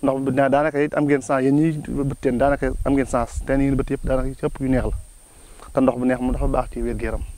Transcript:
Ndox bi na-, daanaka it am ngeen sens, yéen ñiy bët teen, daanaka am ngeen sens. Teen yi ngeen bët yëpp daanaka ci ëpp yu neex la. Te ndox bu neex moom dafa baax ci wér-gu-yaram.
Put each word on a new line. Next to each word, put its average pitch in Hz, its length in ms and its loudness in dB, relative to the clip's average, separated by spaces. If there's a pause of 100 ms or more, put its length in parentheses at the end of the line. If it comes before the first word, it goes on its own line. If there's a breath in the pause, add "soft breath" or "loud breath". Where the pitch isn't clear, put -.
Ndox 135 200 0
bi 139 100 0
na-, 135 160 2
daanaka 143 340 2
it 151 120 -2
am 147 100 2
ngeen 143 180 2
sens, 135 200 0
yéen 135 140 4
ñiy 160 160 4 (340)
bët 139 140 -6
teen, 123 180 0
daanaka 139 320 2 (140)
am 131 100 0
ngeen 135 120 2
sens. - 400 -2
Teen 135 140 2
yi 139 60 4
ngeen 139 120 2
bët 139 120 -2
yëpp 135 160 -4
daanaka 131 280 0
ci - 120 -6
ëpp - 140 -4
yu 135 80 -2
neex 127 160 2
la. 107 120 -2 (800 loud breath)
Te 131 60 4
ndox 127 180 4
bu 123 80 -4
neex 127 140 2
moom 127 120 0
dafa 123 140 0
baax 131 240 0
ci 120 120 -6
wér-gu-yaram. 113 400 -4 (160)